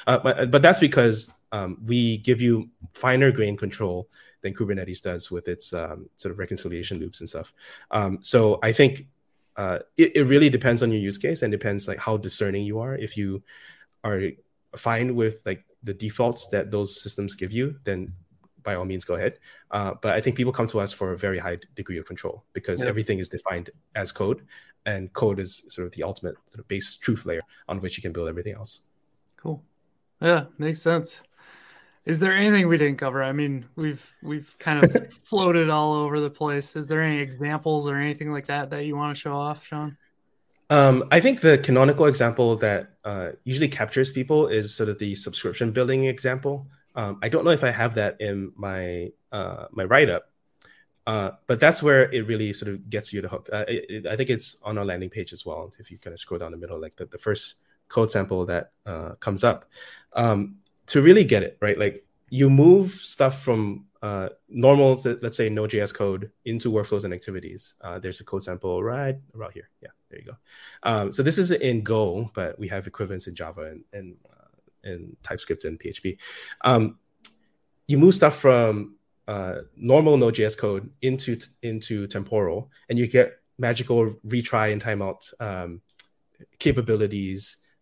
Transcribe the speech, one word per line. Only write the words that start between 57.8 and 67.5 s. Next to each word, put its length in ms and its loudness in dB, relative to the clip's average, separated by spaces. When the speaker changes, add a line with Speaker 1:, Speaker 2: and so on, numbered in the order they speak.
Speaker 1:
code 240 0
sample 360 -2
that, 240 -6
uh, 260 -10
comes 320 -4
up, 260 0
um, 440 0
to 140 4
really 220 12
get 200 4
it, 180 -8
right? 160 0
Like, 280 -2
you 200 6
move 400 10
stuff 540 -2
from 420 -2
uh, 280 -6
normal, 460 6
s-, 280 -2
let's 160 -6
say, 120 0
Node 220 -4
J 100 0
S 100 -4
code 400 -4
into 260 -4
workflows 320 -2
and 100 -6
activities. 680 -12